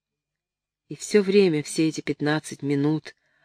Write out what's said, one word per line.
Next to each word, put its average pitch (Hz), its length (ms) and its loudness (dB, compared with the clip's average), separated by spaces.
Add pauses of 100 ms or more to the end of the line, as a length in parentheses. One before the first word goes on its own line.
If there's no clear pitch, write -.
(880)
И 151 80 -14
все - 260 0
время, 185 420 2
все 160 240 -2
эти 151 140 -4
пятнадцать 151 600 -4
минут, 143 540 -2 (300)